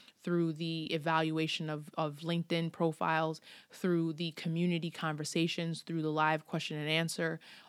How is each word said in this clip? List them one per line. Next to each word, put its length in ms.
through 300
the 300
evaluation 760
of, 280
of 200
LinkedIn 540
profiles, 720
through 420
the 180
community 600
conversations, 880
through 200
the 100
live 340
question 320
and 120
answer. 500